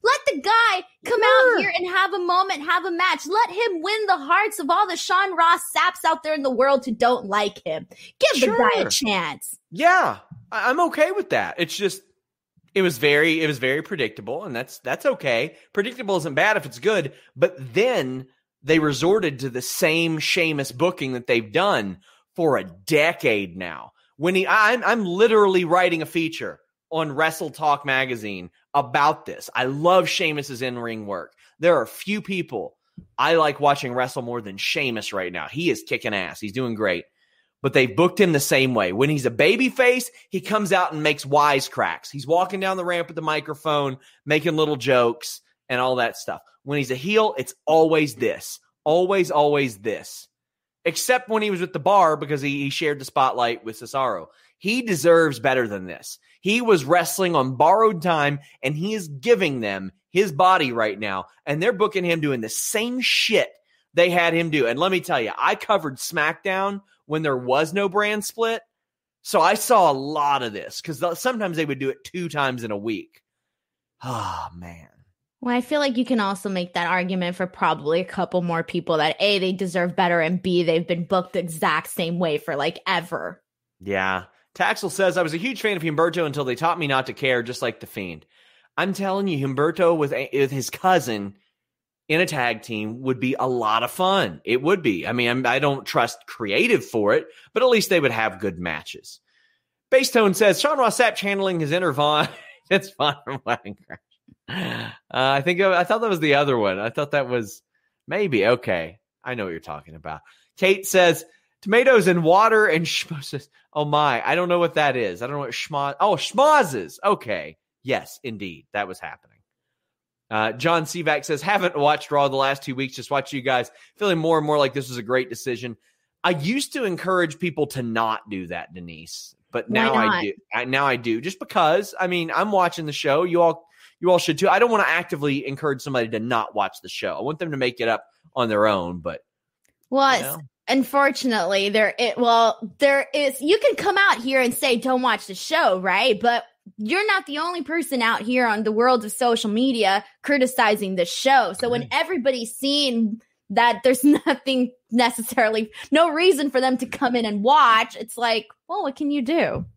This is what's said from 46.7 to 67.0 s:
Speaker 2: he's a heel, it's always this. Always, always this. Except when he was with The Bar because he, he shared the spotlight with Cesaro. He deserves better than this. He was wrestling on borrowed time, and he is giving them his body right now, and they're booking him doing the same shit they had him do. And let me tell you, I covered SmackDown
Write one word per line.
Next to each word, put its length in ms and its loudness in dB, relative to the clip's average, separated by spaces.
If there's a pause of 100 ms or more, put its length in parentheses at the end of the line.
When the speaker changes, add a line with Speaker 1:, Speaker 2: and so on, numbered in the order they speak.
Speaker 2:
he's 140 -2
a 40 -2
heel, 440 0
it's 160 -8 (100)
always 500 4
this. 440 -4 (240)
Always, 480 2
always 480 2
this. 480 -8 (580)
Except 440 0
when 120 0
he 80 -2
was 120 -2
with 120 -6
The 60 -4
Bar 380 4
because 240 -4
he, 220 -4
he 60 -4
shared 300 -2
the 60 -14
spotlight 580 0
with 160 -10
Cesaro. 480 -4 (300)
He 240 -4
deserves 580 4
better 280 2
than 180 -8
this. 340 -16 (220)
He 180 0
was 240 4
wrestling 540 0
on 180 0
borrowed 460 4
time, 380 0 (220)
and 140 -4
he 180 -4
is 140 -6
giving 540 0
them 320 -6 (160)
his 240 0
body 400 4
right 260 0
now, 260 -6 (200)
and 180 -2
they're 80 2
booking 320 0
him 160 0
doing 220 -2
the 80 -8
same 500 -4
shit 500 2 (440)
they 160 4
had 240 2
him 160 0
do. 180 2
And 100 0
let 140 2
me 80 0
tell 220 -2
you, 160 -4
I 180 2
covered 420 -2
SmackDown 840 -4 (240)